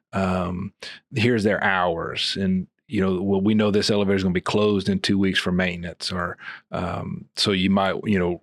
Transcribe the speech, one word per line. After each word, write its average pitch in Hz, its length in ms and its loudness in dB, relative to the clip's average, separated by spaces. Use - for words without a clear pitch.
um, 92 600 -2
"Here's 117 300 2
their 104 180 2
hours." 85 760 -2
And, 95 280 0
you - 120 -2
know, 95 220 0
"Well, 98 180 2
we 107 140 4
know 107 160 4
this 98 200 2
elevator's 101 320 2
gonna 92 100 2
be 87 80 0
closed 104 480 2
in 95 100 2
two 98 200 0
weeks 95 200 2
for 90 140 -2
maintenance," 87 600 -4
or, 87 240 -4
um, 92 560 -6
"So - 160 0
you 95 180 2
might, 95 340 2
you 104 140 2
know, 87 240 -2